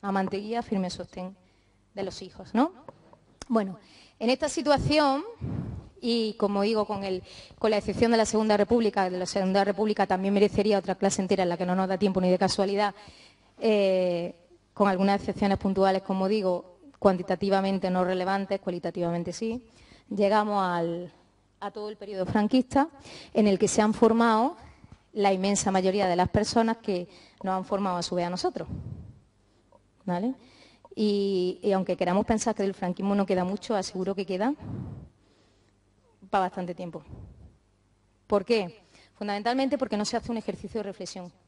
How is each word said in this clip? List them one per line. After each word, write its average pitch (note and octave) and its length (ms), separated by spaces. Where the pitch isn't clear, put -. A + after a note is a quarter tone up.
amante G3 360
guía, A3 240
firme F#3+ 260
sostén F#3 480
de G3 80
los G3 200
hijos, F#3 320
¿no? C#4+ 180
Bueno, G3+ 300
en A3+ 120
esta C4 180
situación, D4 760
y A3+ 380
como G3+ 240
digo, G#3+ 240
con G3 180
el, F#3+ 180
con A3 120
la G#3+ 60
excepción G#3+ 340
de A#3 60
la A3+ 80
Segunda A3 320
República, G#3 540
de F3+ 80
la F3+ 80
Segunda F#3+ 360
República G#3 440
también F#3+ 260
merecería G3+ 460
otra F#3+ 160
clase G3 260
entera F#3 220
en F3+ 80
la F3 80
que F3+ 80
no F3+ 80
nos F#3+ 120
da F#3+ 120
tiempo F#3+ 240
ni F#3 80
de F3+ 80
casualidad, G3+ 560
eh, F#3 760
con G3+ 160
algunas G3 320
excepciones G3 380
puntuales, F#3+ 420
como F#3+ 280
digo, F#3 500
cuantitativamente F#3+ 920
no F3+ 120
relevantes, F#3 560
cualitativamente F3 760
sí, A3+ 320
llegamos G#3 560
al, E3+ 480
a G3+ 100
todo G#3 200
el G#3+ 80
periodo G3 260
franquista, B3 640
en G#3+ 120
el G3 120
que G#3 100
se - 140
han G#3+ 100
formado A3+ 640
la G3+ 220
inmensa G3 360
mayoría F#3+ 380
de E3+ 80
las F3+ 140
personas A3+ 480
que F3+ 280
nos F#3+ 120
han F#3+ 120
formado F#3+ 320
a E3+ 40
su - 120
vez F3+ 120
a F3 40
nosotros, F3+ 360
¿vale? F#3+ 280
Y, G3 680
y G3+ 100
aunque F#3 260
queramos F#3 260
pensar A3 300
que - 80
del G3 100
franquismo F#3+ 420
no G3 120
queda F#3 180
mucho, G3+ 320
aseguro F#3 380
que F#3+ 100
queda G3 300
pa' G3+ 100
bastante F3+ 340
tiempo. E3 280
¿Por G3 200
qué? G#3 380
Fundamentalmente A#3 600
porque A3 220
no G#3 80
se - 100
hace A3+ 160
un A#3 60
ejercicio G#3 420
de G#3 40
reflexión F3+ 460